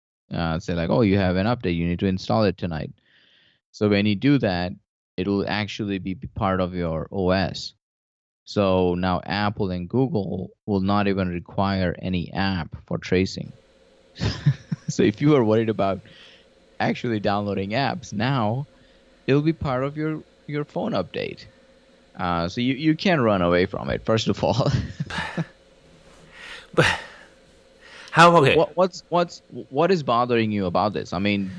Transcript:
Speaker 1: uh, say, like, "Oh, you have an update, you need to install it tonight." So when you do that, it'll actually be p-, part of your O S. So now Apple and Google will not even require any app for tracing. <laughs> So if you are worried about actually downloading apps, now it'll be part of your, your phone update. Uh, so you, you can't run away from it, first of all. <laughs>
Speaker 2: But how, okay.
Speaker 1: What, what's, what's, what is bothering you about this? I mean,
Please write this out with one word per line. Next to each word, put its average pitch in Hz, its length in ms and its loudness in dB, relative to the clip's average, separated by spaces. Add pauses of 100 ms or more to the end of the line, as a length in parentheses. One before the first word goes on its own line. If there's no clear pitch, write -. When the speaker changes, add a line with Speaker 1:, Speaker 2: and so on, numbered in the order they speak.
(320)
Speaker 1:
uh, 82 280 -2
say, 90 140 -6
like, 85 160 -2
"Oh, 131 120 2
you 101 160 4
have 92 180 2
an 95 100 0
update, 117 300 -2
you 85 100 0
need 87 140 -2
to 98 60 0
install 107 380 0
it 92 120 0
tonight." 80 360 -6 (800)
So 104 160 0
when 101 180 4
you 104 80 2
do 135 240 4
that, 92 340 -2 (440)
it'll 98 320 0
actually 101 500 -4
be 92 160 -6
p-, - 140 -12
part 95 320 0
of 90 140 -2
your 82 360 -4
O 92 200 0
S. - 420 -2 (720)
So 92 500 2
now 90 300 -2
Apple 101 480 -2
and 90 160 -6
Google 98 600 -2 (160)
will 101 140 0
not 101 280 2
even 95 200 0
require 92 720 -2
any 90 340 -6
app 95 440 -4 (100)
for - 120 -6
tracing. - 540 -2 (640)
<laughs> - 40 -10 (680)
So - 160 -2
if - 180 2
you 147 140 6
are 123 80 4
worried 110 260 2
about 98 300 -2 (800)
actually 120 400 -2
downloading 101 520 -2
apps, 123 420 -4
now 123 540 -2 (600)
it'll 139 140 4
be 160 140 0
part 135 300 -2
of 143 120 -6
your, 156 260 -6 (240)
your 147 200 -6
phone - 260 -6
update. - 540 -6 (720)
Uh, 87 300 0
so - 120 -6
you, 127 140 0
you 156 200 2
can't 165 280 2
run 104 180 4
away 87 240 4
from - 240 -4
it, 58 160 -4
first 110 240 2
of - 160 0
all. 101 320 0
<laughs> - 2000 -10
Speaker 2:
But - 120 4 (1200)
how, 170 280 8
okay. 135 180 6
Speaker 1:
What, 151 200 2
what's, 185 320 0
what's, 175 320 0 (300)
what 160 200 2
is 180 120 2
bothering 120 500 2
you 101 140 0
about 92 260 2
this? 58 220 -6
I 85 40 -2
mean, 98 400 0